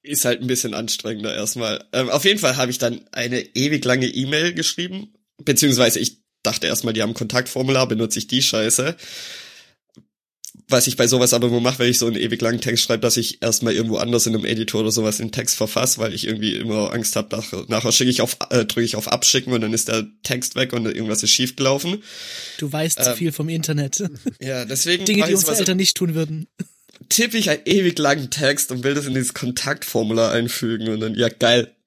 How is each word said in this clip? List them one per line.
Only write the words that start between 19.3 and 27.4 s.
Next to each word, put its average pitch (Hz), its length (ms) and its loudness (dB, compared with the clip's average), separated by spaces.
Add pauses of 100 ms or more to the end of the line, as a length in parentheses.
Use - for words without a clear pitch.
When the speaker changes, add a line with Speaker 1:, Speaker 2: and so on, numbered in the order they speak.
Speaker 1:
und 117 80 2
dann 110 120 0
ist 113 140 0
der 110 180 0 (180)
Text 127 320 -4
weg 127 180 -2
und 117 120 -2
irgendwas 110 380 -2
ist 107 80 4
schiefgelaufen. 139 720 0 (540)
Speaker 2:
Du 147 140 -6
weißt 156 320 -2
zu 127 80 4
Speaker 1:
Ähm, 120 60 -2
Speaker 2:
viel 165 140 0
vom 151 160 -4
Internet. 160 560 -2 (200)
<laughs> - 180 -6
Speaker 1:
Ja, 127 240 -4
deswegen 165 400 0
Speaker 2:
Dinge, 202 160 4
Speaker 1:
mach - 60 4
Speaker 2:
die 175 40 2
Speaker 1:
ich 196 60 4
Speaker 2:
unsere 185 140 2
Speaker 1:
sowas 220 80 2
Speaker 2:
Eltern 185 180 2
nicht 190 200 2
tun 170 180 0
würden. 156 320 -4 (640)
Speaker 1:
tippe 233 280 2
ich 185 120 2